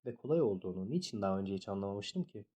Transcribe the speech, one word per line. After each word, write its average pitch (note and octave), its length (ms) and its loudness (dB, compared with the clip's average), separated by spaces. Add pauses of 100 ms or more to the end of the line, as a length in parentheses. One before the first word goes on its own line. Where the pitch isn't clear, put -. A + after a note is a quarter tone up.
ve A#2+ 100 -4
kolay D#3+ 260 2
olduğunu F#2+ 480 0
niçin C#3+ 320 0
daha F#2+ 180 4
önce G2 140 0
hiç F#2+ 140 -4
anlamamıştım G2+ 560 -2
ki? G#2 220 -12 (140)